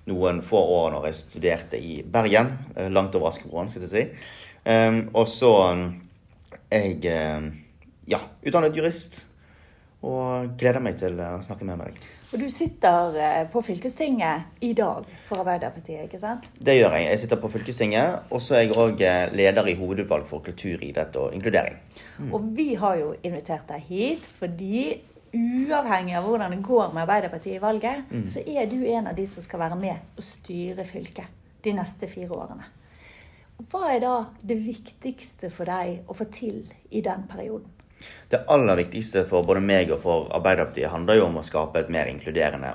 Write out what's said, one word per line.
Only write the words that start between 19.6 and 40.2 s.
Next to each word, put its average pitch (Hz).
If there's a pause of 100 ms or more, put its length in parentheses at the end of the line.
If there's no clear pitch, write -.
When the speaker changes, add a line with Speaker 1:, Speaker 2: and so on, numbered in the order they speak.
Speaker 1:
i 90
hovedutvalg 90
for 76
kultur, 87
idrett 71
og 67
inkludering. 95 (460)
Mm. 139
Speaker 2:
Og 208 (140)
vi 285
har 190
jo 151 (100)
invitert 165
deg 156
hit 233 (180)
fordi 196 (340)
uavhengig 233
av 175
hvordan 214
det 185
går 196
med 160
Arbeiderpartiet 190
i -
valget, 220
Speaker 1:
Mm. 220
Speaker 2:
så 190
er 285
du 247
en 226
av 175
de 190
som 196
skal 175
være 165
med 185 (200)
og 208
styre 185
fylket - (360)
de 214
neste 190
fire 180
årene. - (1080)
Hva 349
er 226
da 240 (200)
det 226
viktigste -
for 175
deg 180
å 202
få 220
til 220 (280)
i 214
den 190
perioden? - (640)
Speaker 1:
Det 120
aller 120
viktigste 92
for 90
både 95
meg 95
og 78
for 82